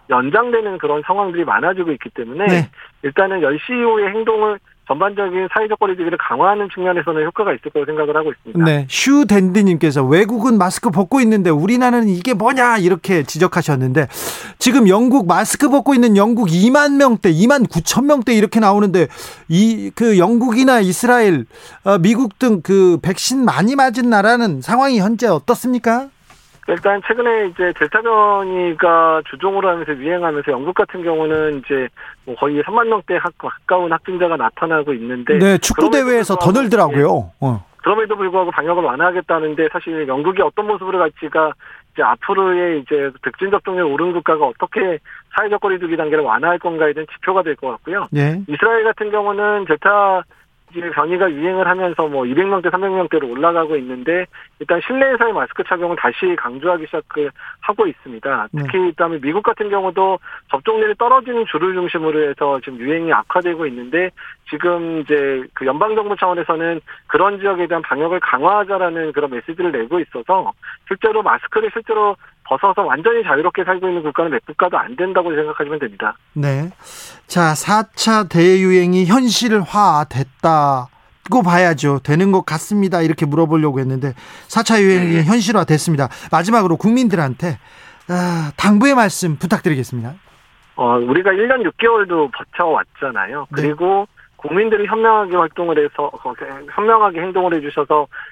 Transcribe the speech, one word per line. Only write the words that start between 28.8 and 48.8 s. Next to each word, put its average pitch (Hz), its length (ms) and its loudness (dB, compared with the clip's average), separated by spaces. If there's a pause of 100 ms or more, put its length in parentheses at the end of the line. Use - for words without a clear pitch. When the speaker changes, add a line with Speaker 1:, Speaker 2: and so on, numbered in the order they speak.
Speaker 1:
주종으로 190 420 -2
하면서 165 220 -4
유행하면서 151 600 -4
영국 139 240 -4
같은 190 280 -2
경우는 156 560 -2
이제 131 280 -4 (380)
뭐 123 100 -10
거의 147 280 -2
삼만 226 260 -2
명대 190 280 -2
학-, 170 220 -6
가까운 175 520 -2
확진자가 170 460 -2
나타나고 151 560 -2
있는데 123 460 -2
Speaker 2:
네, 196 180 4
축구 - 320 0
Speaker 1:
그럼에도 269 160 2
Speaker 2:
대회에서 233 300 0
더 180 160 2
Speaker 1:
불구하고 247 100 4
Speaker 2:
늘더라고요. 156 720 2 (100)
Speaker 1:
예. 139 40 -2
Speaker 2:
어. 113 200 -2 (120)
Speaker 1:
그럼에도 214 380 0
불구하고 185 360 -2
방역을 170 320 0
완화하겠다는데 160 880 0
사실 165 360 -6
영국이 160 360 0
어떤 208 240 -4
모습을 190 320 -4
갈지가 156 540 -2 (400)
이제 147 100 -2
앞으로의 175 800 0
이제 139 280 -2 (140)
백신 190 260 -6
접종률 190 360 -2
오른 156 280 -2
국가가 160 320 0
어떻게 180 540 -4 (360)
사회적 208 260 -2
거리두기 180 360 -2
단계를 156 260 0
완화할 143 360 0
건가에 160 340 -2
대한 156 180 -10
지표가 185 300 -2
될 160 140 -4
것 131 160 -10
같고요. 175 440 -8
Speaker 2:
예. 151 320 -2
Speaker 1:
이스라엘 220 360 0